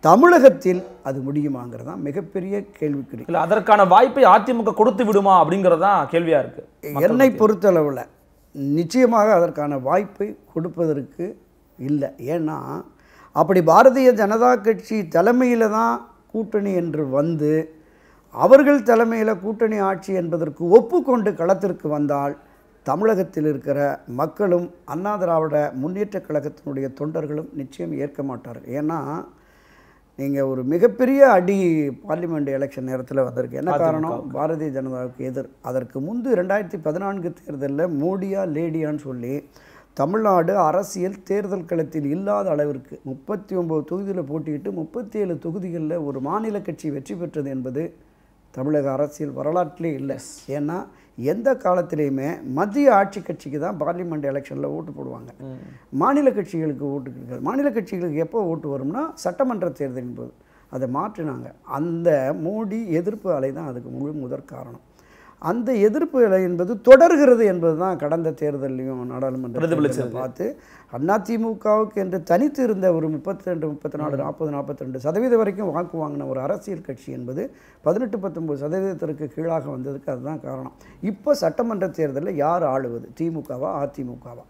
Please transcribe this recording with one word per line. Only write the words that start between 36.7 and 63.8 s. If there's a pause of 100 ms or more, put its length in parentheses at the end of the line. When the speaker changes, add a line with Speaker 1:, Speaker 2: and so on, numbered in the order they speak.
Speaker 1:
பதினான்கு (120)
தேர்தல்ல (120)
மோடியா
லேடியான்னு
சொல்லி (440)
தமிழ்நாடு
அரசியல்
தேர்தல்
களத்தில்
இல்லாத
அளவிற்கு
முப்பத்தி
ஒன்பது
தொகுதியில
போட்டியிட்டு
முப்பத்தி
ஏழு
தொகுதிகள்ல
ஒரு
மாநில
கட்சி
வெற்றி
பெற்றது
என்பது (560)
தமிழக
அரசியல்
வரலாற்றிலே
இல்லை.
Speaker 2:
எஸ்.
Speaker 1:
ஏன்னா, (320)
எந்த
காலத்திலையுமே
மத்திய
ஆட்சி
கட்சிக்கு
தான்
பார்லிமெண்ட்
எலெக்ஷன்ல
ஓட்டு
போடுவாங்க.
Speaker 2:
ம். (360)
Speaker 1:
மாநில
கட்சிகளுக்கு
ஓட்டு
கிடைக்காது.
மாநில
கட்சிகளுக்கு
எப்போ
ஓட்டு
வரும்னா,
சட்டமன்ற
தேர்தலின்
போது. (380)
அதை
மாற்றினாங்க. (100)
அந்த (100)
மோடி
எதிர்ப்பு
அலை
தான்
அதுக்கு